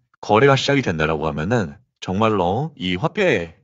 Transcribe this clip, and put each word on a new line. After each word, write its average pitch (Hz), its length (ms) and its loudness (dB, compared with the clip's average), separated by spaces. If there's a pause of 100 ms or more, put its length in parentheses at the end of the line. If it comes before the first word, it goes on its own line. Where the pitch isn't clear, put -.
(200)
거래가 131 380 4
시작이 139 240 0
된다라고 78 460 -2
하면은 78 480 -2 (260)
정말로 104 760 -2
이 92 220 -4
화폐의 120 560 -2 (100)